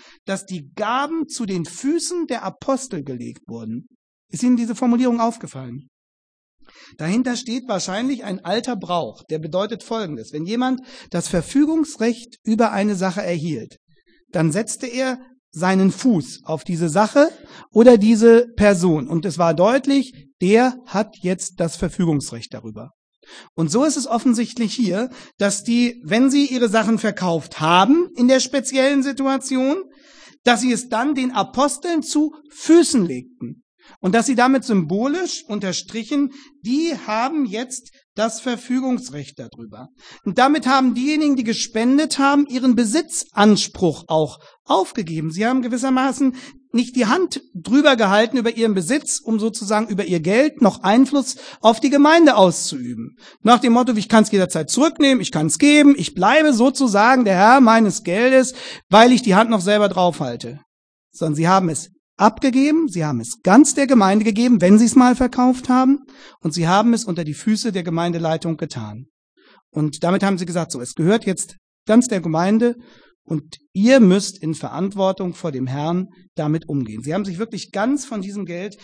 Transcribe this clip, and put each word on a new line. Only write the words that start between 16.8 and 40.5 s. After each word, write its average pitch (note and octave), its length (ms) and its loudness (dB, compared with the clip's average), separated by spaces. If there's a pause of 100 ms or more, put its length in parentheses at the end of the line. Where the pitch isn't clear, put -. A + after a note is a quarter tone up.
Sache G#3+ 400 2 (440)
oder A#3 260 8
diese A#3 580 6
Person. F3 520 2
Und D#3+ 160 -4
es D#3+ 140 -6
war E3+ 160 2
deutlich, B3+ 580 0 (300)
der A#3+ 340 2 (100)
hat G#3 360 -6
jetzt F3+ 360 -6
das E3 180 -4
Verfügungsrecht D3+ 760 -4
darüber. A2 380 -16 (640)
Und E3 160 -4
so A3+ 140 2
ist D#4 120 0
es C4 100 -6
offensichtlich A#3 680 -2
hier, G#3+ 340 -2 (300)
dass G3+ 260 -2
die, A#3+ 400 0
wenn A3+ 260 2
sie C#4+ 160 2
ihre B3 220 -2
Sachen A3 300 0
verkauft E3+ 600 -4
haben G3 560 4
in B3 120 2
der C4 120 4
speziellen C4 640 -2
Situation, C4+ 760 -4 (680)
dass A#3 160 2
sie B3+ 120 0
es - 160 -6
dann B3+ 260 -4
den B3+ 180 -4
Aposteln C#4 680 -2
zu D4+ 300 -2 (180)
Füßen D#4 540 2
legten. B2 580 -10 (380)
Und F#3 160 0
dass A3+ 100 2
sie C4+ 80 0
damit B3+ 300 2
symbolisch A3+ 800 -2
unterstrichen, A3 880 -6 (320)
die D4 300 -2 (120)
haben C4 400 -2
jetzt A3 460 -10 (240)
das A3+ 240 -4
Verfügungsrecht B3 960 -6
darüber. A#2+ 520 -20 (340)
Und G3 140 -4
damit C4 280 2